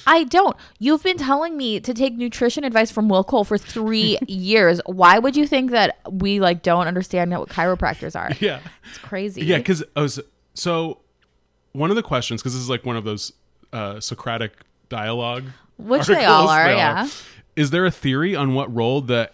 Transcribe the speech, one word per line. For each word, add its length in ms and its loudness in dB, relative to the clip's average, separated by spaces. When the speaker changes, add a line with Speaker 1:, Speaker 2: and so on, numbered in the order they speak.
Speaker 1:
I 200 4
don't. 300 2
You've 240 2
been 160 -2
telling 400 -2
me 220 -4
to 160 -6
take 180 0
nutrition 500 -2
advice 280 0
from 180 0
Will 140 4
Cole 200 0
for 140 -2
three 640 -2
Speaker 2:
<laughs> 60 -8
Speaker 1:
years. 580 2
Why 320 6
would 180 2
you 120 2
think 240 0
that 260 2
we, 280 0
like, 220 2
don't 240 2
understand 460 -2
what 180 -6
chiropractors 680 -2
are? 140 -6
Speaker 2:
Yeah. 200 -2
Speaker 1:
It's 120 -18
crazy. 420 -8
Speaker 2:
Yeah, 200 2
'cause, 220 0
oh, 100 0
so, 160 -6
so 460 -4
one 180 -2
of 60 2
the 80 -2
questions, 400 -4
'cause 100 -4
this 80 -6
is, 80 -8
like, 160 -4
one 120 -4
of 60 -6
those, 300 -8
uh, 260 -8
Socratic 580 -8
dialogue 560 -6
Speaker 1:
Which 280 0
they 200 4
all 220 6
Speaker 2:
articles. 40 4
Speaker 1:
are, 140 4
Speaker 2:
They 80 4
all 40 2
Speaker 1:
yeah. 280 0
Speaker 2:
are. 40 -6
Is 160 0
there 160 2
a 40 0
theory 440 -2
on 180 0
what 180 -2
role 300 0
the 320 -2